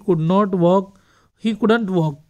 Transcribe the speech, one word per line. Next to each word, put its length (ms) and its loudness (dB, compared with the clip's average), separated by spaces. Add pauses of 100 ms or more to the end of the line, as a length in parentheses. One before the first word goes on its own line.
could 220 0
not 200 2
walk, 320 2 (640)
he 100 -2
couldn't 340 0
walk, 260 -2 (140)